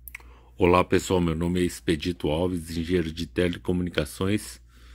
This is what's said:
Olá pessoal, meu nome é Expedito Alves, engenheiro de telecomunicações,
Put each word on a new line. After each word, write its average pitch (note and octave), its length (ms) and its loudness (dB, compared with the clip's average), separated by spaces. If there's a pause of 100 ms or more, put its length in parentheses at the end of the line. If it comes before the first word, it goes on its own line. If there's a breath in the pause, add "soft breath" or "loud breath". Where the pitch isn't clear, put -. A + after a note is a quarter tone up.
(560 soft breath)
Olá F2+ 260 6
pessoal, F2+ 380 2
meu E2 160 0
nome F2 240 0
é F2+ 40 4
Expedito E2+ 640 -2
Alves, E2 480 -2
engenheiro E2 360 0
de E2 140 -6
telecomunicações, F2+ 1300 -2 (340 soft breath)